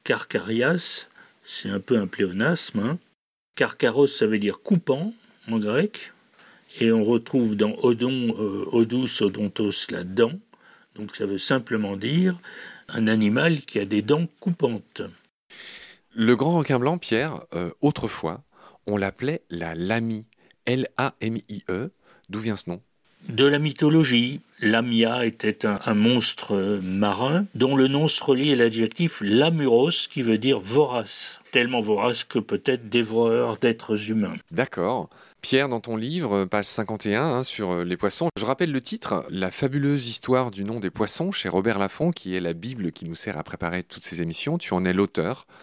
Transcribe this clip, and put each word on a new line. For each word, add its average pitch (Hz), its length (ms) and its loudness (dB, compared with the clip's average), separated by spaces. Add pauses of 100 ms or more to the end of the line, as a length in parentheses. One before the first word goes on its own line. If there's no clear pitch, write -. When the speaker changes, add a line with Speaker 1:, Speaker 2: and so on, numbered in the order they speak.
Speaker 1:
carcharias, 120 1040 -2 (340)
c'est - 260 -6
un 98 120 -4
peu 117 180 2
un 98 80 0
pléonasme, 107 720 -2
hein. 131 200 -2 (580)
Carcharos, 127 500 2
ça 117 220 0
veut 107 100 2
dire 101 220 -2
coupant 170 520 0 (380)
en 113 80 0
grec, 120 520 -2 (720)
et 117 100 4
on 113 140 4
retrouve 117 500 2
dans 107 280 0
odon, 123 560 2
euh, 101 340 -4
odous, 120 480 2
odontos, 104 720 0
la 87 120 -6
dent, 113 300 2 (600)
donc 104 200 -12
ça 107 120 -4
veut 98 100 -4
simplement 107 600 -2
dire 175 400 0 (500)
un 110 200 0
animal 117 520 4
qui - 180 -6
a 101 60 0
des 104 160 0
dents 147 260 2 (140)
coupantes. 120 600 -2 (1120)
Speaker 2:
Le 113 200 4
grand 147 260 4
requin 135 180 2
blanc, 143 180 0
Pierre, 120 560 -2
euh, 87 160 -4 (140)
autrefois, 120 600 -2 (440)
on 104 100 -2
l'appelait 123 540 -4
la 82 240 -6
lamie, 110 500 -2 (400)
L 127 320 0
A 131 240 -2
M 113 160 -2 (140)
I 101 180 -10
E. 104 220 -4 (400)
D'où 104 100 -8
vient 110 160 -4
ce 87 140 -8
nom ? 90 100 -10 (480)
Speaker 1:
De 120 160 2
la 143 140 4
mythologie. 143 840 2 (200)
Lamia 117 640 2
était 113 400 -2
un, 101 180 0
un 113 100 2
monstre 104 880 2
marin 104 600 0 (100)
dont 131 220 2
le 135 100 6
nom 143 220 2
se - 160 2
relie 139 280 4
à 131 40 4
l'adjectif 113 640 2
lamuros, 135 920 4
qui 135 120 -4
veut 113 160 2
dire 123 200 2
vorace. 123 800 0 (120)
Tellement 120 320 2
vorace 107 420 0
que - 140 -4
peut-être 113 500 -2
dévoreur 117 680 2
d'êtres 110 520 0
humains. 98 260 0 (140)
Speaker 2:
D'accord. 110 600 -2 (300)
Pierre, 135 280 2
dans 120 120 -4
ton 113 160 -6
livre, 110 500 -2
page 101 180 0
cinquante 110 400 -4
et 104 120 0
un, 143 100 0
hein, 127 160 0
sur, 104 300 -4
euh, 87 120 -2
les 87 140 -4
poissons, 156 400 0
je 107 80 -4
rappelle 147 260 -2
le 131 80 -2
titre, - 480 -4
La 92 220 -4
fabuleuse 139 580 -2
histoire 123 420 0
du 98 140 -8
nom 113 160 -6
des 98 80 -4
poissons, 160 440 -2
chez - 180 -4
Robert 98 280 0
Laffont, 151 340 0
qui 92 220 -8
est 92 60 -2
la 85 140 -2
bible 95 380 -6
qui - 120 -16
nous 82 100 -10
sert 90 220 -8
à 78 60 -6
préparer 87 400 -6
toutes - 220 -14
ces 85 180 -6
émissions. 85 340 -4
Tu - 160 -10
en 92 140 0
es 90 80 2
l'auteur, 98 520 -2 (160)